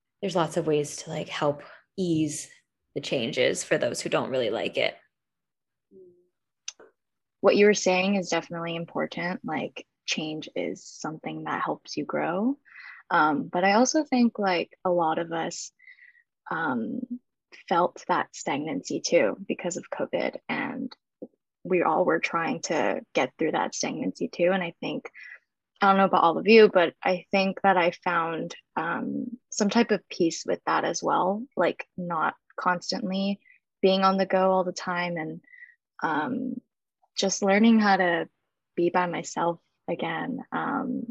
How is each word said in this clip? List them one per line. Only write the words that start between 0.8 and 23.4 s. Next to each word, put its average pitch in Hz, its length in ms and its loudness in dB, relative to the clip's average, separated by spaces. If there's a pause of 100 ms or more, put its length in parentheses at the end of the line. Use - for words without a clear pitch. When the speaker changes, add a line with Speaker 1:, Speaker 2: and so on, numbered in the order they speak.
Speaker 1:
to, - 120 -14
like, 156 180 -8
help 143 340 -2 (340)
ease 156 520 -2 (460)
the 143 60 -6
changes 135 640 -2
for 165 140 0
those - 220 -2
who - 80 -8
don't 117 220 -2
really 123 200 0
like - 260 -4
it. - 180 0 (2500)
Speaker 2:
What 196 160 4
you 202 100 6
were 208 80 6
saying 185 420 0
is 175 120 -4
definitely 170 460 -4
important. 170 720 -6
Like, - 420 -8 (200)
change 156 500 -6
is - 280 -6
something 156 600 -10
that 156 180 -6
helps - 340 -8
you 147 80 -4
grow. 175 520 -2 (540)
Um, 156 400 2
but 180 140 0
I 196 100 4
also 254 300 2
think, 240 340 2
like, 180 320 0 (140)
a 185 60 0
lot 165 280 2
of 170 140 -6
us, 165 400 -8 (800)
um, 131 500 -4 (680)
felt 175 400 0
that 170 260 0
stagnancy - 640 -4
too 131 360 2 (100)
because - 300 -6
of - 140 -10
covid, - 460 -4 (120)
and - 460 -6 (680)
we 175 180 2
all 160 220 2
were 165 140 2
trying 165 440 -4
to 120 380 -2 (140)
get 165 240 0
through 160 140 0